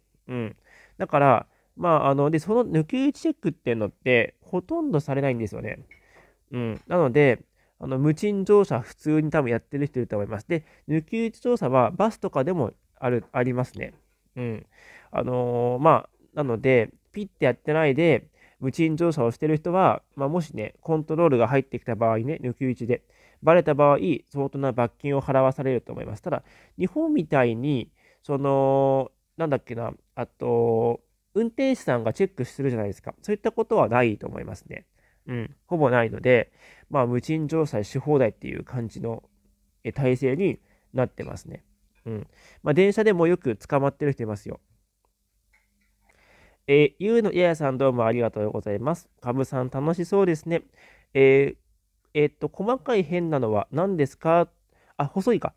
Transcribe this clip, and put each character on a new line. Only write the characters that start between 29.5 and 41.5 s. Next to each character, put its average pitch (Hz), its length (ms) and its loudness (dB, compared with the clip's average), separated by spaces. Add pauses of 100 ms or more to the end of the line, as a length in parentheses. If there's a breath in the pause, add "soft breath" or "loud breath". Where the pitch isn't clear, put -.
だ 131 60 2
っ - 60 -6
け 120 120 -10
な、 117 180 -8 (220)
あ 120 100 -6
と、 117 760 0 (340)
運 226 120 0
転 269 280 -2
手 - 0 -
さ 131 220 -2
ん 117 60 -4
が 110 100 -2
チ - 100 -2
ェ 196 40 2
ッ - 80 -18
ク 123 100 -6
す - 180 -12
る 135 80 0
じ 120 40 -2
ゃ 110 40 -2
な 104 60 -2
い - 20 -4
で 98 60 -6
す - 100 -16
か。 - 180 -12
そ - 100 -8
う 208 40 0
い - 20 -10
っ - 40 -20
た 226 100 -2
こ 226 120 -4
と 220 140 -2
は 127 120 2
な 123 140 2
い 107 140 0
と - 100 -12
思 - 120 -12
い - 40 -12
ま 104 120 -12
す - 100 -20
ね。 - 220 -18 (400)
う 127 60 -10
ん。 117 220 -10 (120)
ほ 175 100 -4
ぼ 143 140 4
な 120 120 4
い 113 60 -2
の 92 100 -10
で、 123 320 2 (380 soft breath)
ま 143 120 0
あ、 120 60 2
無 123 140 0
賃 156 260 -4
乗 156 200 0
車 107 160 -4
し - 160 -8
放 147 180 0
題 123 120 2
っ - 20 -2
て - 160 -16
い 131 80 -8
う - 80 -10
感 117 240 -8
じ - 140 -12
の、 113 220 -8 (600)
え、 113 80 -6
体 127 260 2
制 131 180 0
に 175 240 -2 (340)
な 127 120 0
っ 117 40 -8
て - 140 -14
ま - 140 -12
す - 80 -18
ね。 - 180 -18 (420)